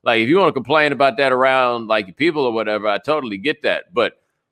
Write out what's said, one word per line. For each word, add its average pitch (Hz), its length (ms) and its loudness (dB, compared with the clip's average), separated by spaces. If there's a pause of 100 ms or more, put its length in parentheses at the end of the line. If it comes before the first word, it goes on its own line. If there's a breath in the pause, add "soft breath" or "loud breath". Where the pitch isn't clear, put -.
Like, 117 200 2
if 117 80 0
you 180 80 4
wanna 170 140 2
complain 143 400 0
about 135 260 0
that 135 140 2
around, 127 540 0
like, 107 200 -2
your 90 80 -20
people 151 320 -2
or 117 60 -2
whatever, 107 360 -2
I 101 80 0
totally 131 400 -4
get 131 280 -6
that. 87 280 -4
But 104 260 -2 (340)